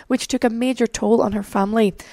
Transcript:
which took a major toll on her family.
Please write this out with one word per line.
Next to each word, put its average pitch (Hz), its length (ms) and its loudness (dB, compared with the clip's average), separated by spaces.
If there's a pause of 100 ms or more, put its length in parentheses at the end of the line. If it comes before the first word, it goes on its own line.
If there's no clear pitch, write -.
which 254 200 -2
took 254 160 0
a 240 60 2
major 240 380 0
toll 220 340 2
on 202 100 0
her 202 120 -4
family. 208 500 0 (180)